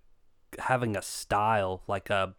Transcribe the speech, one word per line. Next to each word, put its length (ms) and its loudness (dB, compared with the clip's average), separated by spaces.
having 380 0
a 40 -4
style, 840 0
like, 240 -2
uh, 160 2